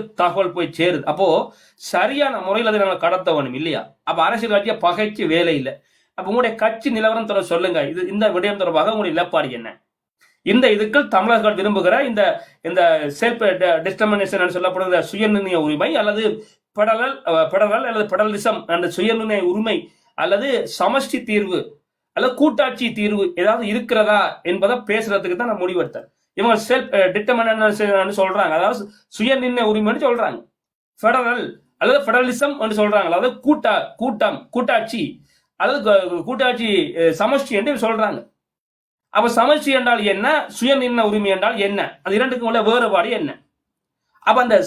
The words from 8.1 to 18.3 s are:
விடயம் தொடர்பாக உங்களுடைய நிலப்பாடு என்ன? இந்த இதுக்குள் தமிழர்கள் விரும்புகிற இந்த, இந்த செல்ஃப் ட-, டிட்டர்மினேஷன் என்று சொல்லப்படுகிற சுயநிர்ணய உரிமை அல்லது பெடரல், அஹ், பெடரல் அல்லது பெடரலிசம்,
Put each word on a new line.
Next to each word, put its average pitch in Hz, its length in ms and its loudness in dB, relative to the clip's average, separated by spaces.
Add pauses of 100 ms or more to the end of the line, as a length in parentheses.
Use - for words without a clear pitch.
விடயம் 196 320 -2
தொடர்பாக 202 320 2
உங்களுடைய 190 220 -2
நிலப்பாடு 165 360 0
என்ன? 117 180 -12 (760)
இந்த 254 220 4
இதுக்குள் 214 400 2
தமிழர்கள் 214 500 2
விரும்புகிற 190 380 2 (100)
இந்த, 214 160 0 (420)
இந்த 170 180 0 (320)
செல்ஃப் 233 380 -2
ட-, 175 280 2
டிட்டர்மினேஷன் 196 640 0
என்று 180 160 0
சொல்லப்படுகிற 180 460 0
சுயநிர்ணய 202 580 0
உரிமை 151 340 0
அல்லது 208 280 0 (540)
பெடரல், 226 380 0 (100)
அஹ், 160 240 2
பெடரல் 208 360 2
அல்லது 220 220 -2
பெடரலிசம், 214 600 -2